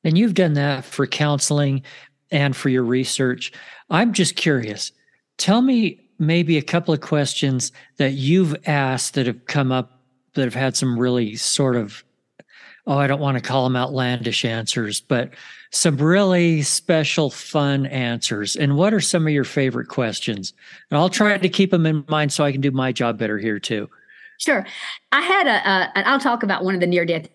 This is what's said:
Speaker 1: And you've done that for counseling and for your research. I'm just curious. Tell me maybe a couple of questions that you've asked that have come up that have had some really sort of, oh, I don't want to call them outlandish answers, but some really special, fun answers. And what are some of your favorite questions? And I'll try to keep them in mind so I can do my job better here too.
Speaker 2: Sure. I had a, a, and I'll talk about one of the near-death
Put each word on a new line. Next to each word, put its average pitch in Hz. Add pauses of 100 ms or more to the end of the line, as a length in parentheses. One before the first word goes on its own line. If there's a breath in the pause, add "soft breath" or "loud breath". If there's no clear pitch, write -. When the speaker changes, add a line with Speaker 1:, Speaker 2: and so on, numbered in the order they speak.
Speaker 1:
And 165
you've 214
done 170
that 143
for -
counseling 143 (480 loud breath)
and 143
for -
your 127
research. 127 (380 loud breath)
I'm 202
just -
curious. 117 (440)
Tell 214
me 247 (180)
maybe 165
a 143
couple 165
of 147
questions 139 (240 loud breath)
that 139
you've 151 (100)
asked 135
that 131
have 120
come 131
up 127 (320)
that 139
have 120
had 127
some 123
really 120
sort 127
of, 107 (840 loud breath)
oh, 139
I 143
don't 139
want 139
to 120
call 131
them 127
outlandish 123
answers, 113
but 127 (380 loud breath)
some 156
really 170
special, 151
fun 139
answers. 117
And 143
what 196
are 202
some 160
of 151
your 143
favorite 127
questions? 107 (360 loud breath)
And 147
I'll 175
try 208
to 185
keep 190
them 170
in 156
mind 151
so 151
I 143
can 135
do 139
my 131
job 117
better 107
here 104
too. 107 (480 loud breath)
Speaker 2:
Sure. 233 (460 loud breath)
I 277
had 370
a, 220
a, 185
and 196
I'll 269
talk 240
about 196
one 190
of 180
the 175
near-death 170